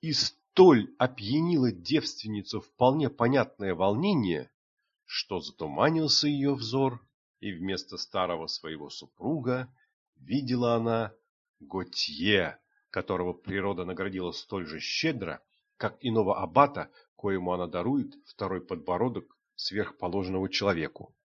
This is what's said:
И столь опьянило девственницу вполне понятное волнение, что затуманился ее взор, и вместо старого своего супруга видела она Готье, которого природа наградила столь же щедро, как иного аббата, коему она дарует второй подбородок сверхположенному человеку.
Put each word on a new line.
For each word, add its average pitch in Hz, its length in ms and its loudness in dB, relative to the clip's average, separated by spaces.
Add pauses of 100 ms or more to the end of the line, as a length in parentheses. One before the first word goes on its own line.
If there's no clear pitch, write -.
И 160 120 -2
столь - 840 6
опьянило 131 720 2
девственницу 104 880 -4
вполне 131 480 2
понятное 117 640 2
волнение, 101 760 2 (540)
что - 340 -6
затуманился 151 880 0
ее 143 280 0
взор, 123 500 -2 (340)
и 98 120 -8
вместо 92 460 -6
старого 87 500 -2
своего 76 420 -10
супруга 127 840 -6 (440)
видела 123 580 0
она 113 380 0 (460)
Готье, - 1000 -2 (300)
которого 90 440 -4
природа 95 520 -4
наградила 92 460 -6
столь 92 340 -8
же 78 140 -12
щедро, 101 640 -4 (360)
как 113 240 -6
иного 110 400 2
аббата, 110 480 2 (260)
коему 92 380 -2
она 90 140 -2
дарует 92 460 -2 (120)
второй 92 360 -6
подбородок 92 720 -4 (220)
сверхположенному 95 920 -4
человеку. 90 680 -2 (100)